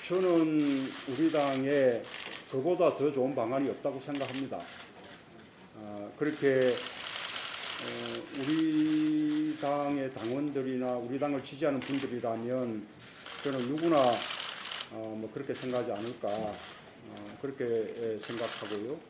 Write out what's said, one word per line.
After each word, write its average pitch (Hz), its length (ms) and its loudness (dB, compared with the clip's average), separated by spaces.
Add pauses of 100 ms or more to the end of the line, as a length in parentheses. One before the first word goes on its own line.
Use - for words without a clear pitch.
저는 156 880 4 (180)
우리 151 220 4
당에 135 720 4 (480)
그보다 160 460 4
더 139 140 4
좋은 131 240 2
방안이 131 340 0
없다고 135 300 -4
생각합니다. 131 640 -4 (1120)
어, 104 420 -10
그렇게, 135 580 4 (1080)
어, 120 400 -4 (160)
우리 156 1200 4
당의 143 540 0
당원들이나 131 840 0
우리 120 220 -4
당을 143 240 0
지지하는 139 380 0
분들이라면 120 1040 -2 (560)
저는 135 240 0
누구나, 156 300 4 (920)
어, 110 280 -6
뭐 107 140 -4
그렇게 131 200 -4
생각하지 123 380 -2
않을까, 110 380 -4
어, 104 1120 -8
그렇게, 135 240 -4
예, 113 540 0
생각하고요. 113 800 -4 (120)